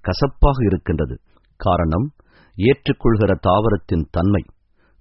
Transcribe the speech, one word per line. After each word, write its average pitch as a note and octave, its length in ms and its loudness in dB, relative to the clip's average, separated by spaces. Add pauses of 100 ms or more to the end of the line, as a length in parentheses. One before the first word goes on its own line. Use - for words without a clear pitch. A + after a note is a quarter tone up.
கசப்பாக C3+ 640 0
இருக்கின்றது. D#2+ 560 -2 (360)
காரணம், F2 540 -2 (460)
ஏற்றுக்கொள்கிற G#2+ 840 0
தாவரத்தின் G2 680 0
தன்மை. F#2 340 0 (560)